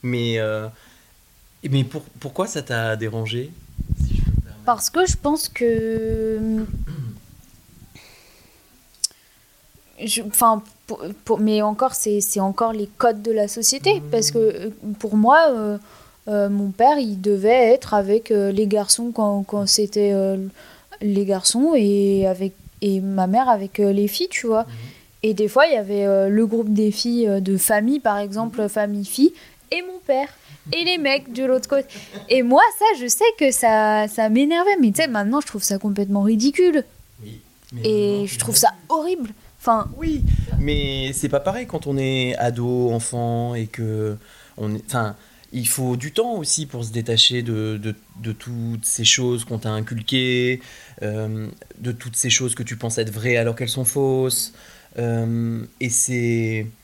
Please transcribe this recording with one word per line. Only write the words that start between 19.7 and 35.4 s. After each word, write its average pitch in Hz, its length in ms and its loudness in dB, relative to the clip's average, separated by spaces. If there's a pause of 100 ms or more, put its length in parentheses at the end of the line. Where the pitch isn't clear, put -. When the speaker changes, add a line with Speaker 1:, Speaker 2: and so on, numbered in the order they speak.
Speaker 2:
euh, 196 240 0 (640)
les 202 240 0
garçons, 220 520 0
et 202 500 4
avec, 190 260 -2 (280)
et 196 200 0
ma 190 260 0
mère 240 220 2
avec, 202 320 0
euh, 202 120 4
les 202 160 2
filles, 349 220 -4
tu - 160 -6
vois. 226 160 2
Speaker 1:
Mmh. 226 40 -4 (580)
Speaker 2:
Et 220 100 2
des 208 140 0
fois, 262 180 6
il 320 80 2
y 233 40 2
avait, 202 280 0
euh, 196 220 4
le 214 180 4
groupe 214 260 0
des 208 200 4
filles, 240 340 0
euh, 196 140 0
de 190 160 0
famille, 220 420 2
par 208 200 0
exemple, 208 440 -4
Speaker 1:
Mhm. 208 60 0
Speaker 2:
famille 208 360 -2
fille, 285 280 2 (400)
et 349 100 -4
mon 370 240 -12
père, 277 220 0 (440)
et 339 120 -2
les 359 120 0
mecs 277 360 -2
de 254 120 -4
l'autre 254 240 0
côté. 277 200 0 (400)
Et 254 160 4
moi, 262 180 6 (160)
ça, 415 60 2 (180)
je 247 60 -6
sais 403 160 2 (120)
que 277 140 4
ça, 214 560 4
ça 220 220 0
m'énervait, 330 520 4
mais 220 120 4
tu 311 100 0
sais, 311 60 2
maintenant, 226 320 0